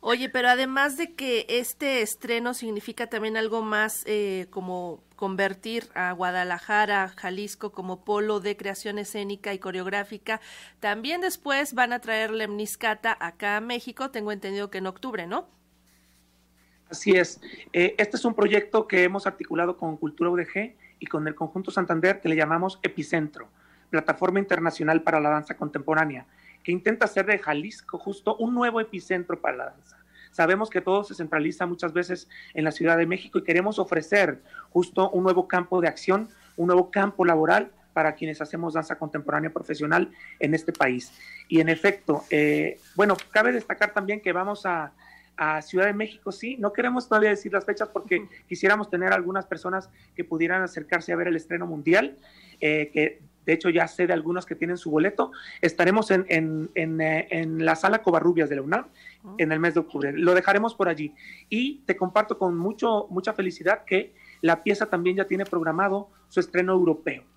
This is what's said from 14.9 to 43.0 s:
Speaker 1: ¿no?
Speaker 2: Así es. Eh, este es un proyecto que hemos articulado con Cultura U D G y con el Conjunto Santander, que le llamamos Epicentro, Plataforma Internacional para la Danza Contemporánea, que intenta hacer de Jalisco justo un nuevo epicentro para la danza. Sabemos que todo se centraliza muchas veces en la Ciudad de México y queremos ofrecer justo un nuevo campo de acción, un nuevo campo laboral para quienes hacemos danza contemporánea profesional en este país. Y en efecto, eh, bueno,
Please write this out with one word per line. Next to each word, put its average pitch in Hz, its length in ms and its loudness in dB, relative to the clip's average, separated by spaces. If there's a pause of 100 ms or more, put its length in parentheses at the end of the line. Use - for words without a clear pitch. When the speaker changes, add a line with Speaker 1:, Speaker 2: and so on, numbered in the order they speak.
Speaker 1:
¿no? 285 180 -6 (1400)
Speaker 2:
Así 185 220 2
es. 180 280 4 (320)
Eh, 175 240 4
este 208 200 0
es - 80 -6
un 233 100 2
proyecto 208 540 2
que 185 160 6
hemos 196 240 0
articulado 175 480 -2
con 160 200 -6
Cultura 165 340 -2
U 175 60 2
D 170 120 -2
G 214 260 -6 (240)
y - 80 -12
con 156 220 -2
el 156 80 -8
Conjunto 170 340 -6
Santander, 180 500 2
que - 80 -2
le 160 60 2
llamamos 165 480 0
Epicentro, 160 680 -4 (400)
Plataforma 180 520 0
Internacional 160 640 0
para 160 180 2
la 147 100 2
Danza 151 260 -2
Contemporánea, 147 680 -2 (380)
que 175 80 -2
intenta 220 320 0
hacer 196 220 0
de 208 120 2
Jalisco 160 600 -6
justo 196 380 -4
un 226 180 -2
nuevo 240 260 2
epicentro 180 600 -4
para - 160 -2
la 123 100 -10
danza. - 320 -20 (320)
Sabemos 190 400 2
que 180 100 0
todo 190 240 0
se 196 100 -14
centraliza 160 520 -2
muchas 170 260 -4
veces 170 360 -4 (260)
en 156 100 -2
la 160 60 2
Ciudad 165 260 2
de 170 80 4
México - 340 -4
y 160 60 -4
queremos 185 340 0
ofrecer 175 600 2 (300)
justo 180 400 2
un 180 140 0
nuevo 185 220 4
campo 180 340 0
de 170 80 2
acción, 196 400 -2 (280)
un 170 120 0
nuevo 180 220 6
campo 196 340 2
laboral 175 480 4 (200)
para 156 220 2
quienes 156 260 -6
hacemos 165 340 -6
danza 160 220 -2
contemporánea 151 540 -4
profesional 156 600 -2 (280)
en 151 160 2
este 160 180 -2
país. 127 400 -2 (360)
Y 160 120 4
en 160 80 4
efecto, 160 640 0
eh, 151 480 2 (160)
bueno, 196 220 4 (140)